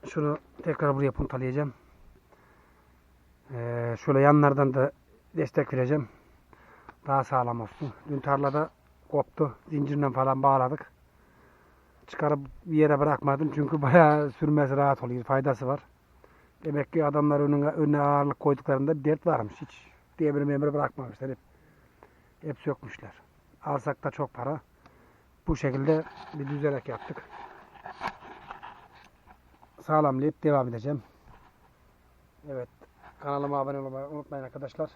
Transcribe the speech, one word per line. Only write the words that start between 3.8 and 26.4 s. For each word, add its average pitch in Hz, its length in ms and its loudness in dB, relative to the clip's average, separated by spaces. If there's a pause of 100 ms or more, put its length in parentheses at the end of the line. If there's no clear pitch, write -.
şöyle 135 200 2
yanlardan 143 540 6
da 135 180 2 (460)
destek 147 360 -2
vereceğim. 127 360 0 (1000)
Daha 135 160 2
sağlam 120 380 -2
olsun. 113 320 -10 (160)
Dün 139 100 -4
tarlada 143 500 0 (420)
koptu. 143 440 -2 (140)
Zincirle 143 420 -2
falan 135 320 0
bağladık. 135 480 2 (1160)
Çıkarıp 147 320 -2 (260)
bir 160 120 -2
yere 151 220 4
bırakmadım. 143 560 0
Çünkü 147 260 -2
bayağı 147 500 6
sürmesi 147 460 2
rahat 139 260 2
oluyor. 123 200 -6
Faydası 135 440 0
var. 143 120 -2 (840)
Demek 147 300 -4
ki 160 120 2
adamlar 147 340 2
önüne, 143 260 2
önüne 147 340 2
ağırlık 143 400 2
koyduklarında 143 600 0
bir 135 40 -12
dert 151 240 0
varmış. 117 340 0
Hiç - 300 -20 (280)
demir 143 240 0
memir 143 300 0
bırakmamışlar. 135 560 -6
Hep, 127 80 -8 (1040)
hep 151 180 -10
sökmüşler. - 520 -10 (520)
Alsak 143 400 -4
da 139 80 -4
çok 143 220 -8
para. 135 260 -6 (880)
Bu 165 80 0
şekilde 156 480 0 (300)
bir 143 140 -8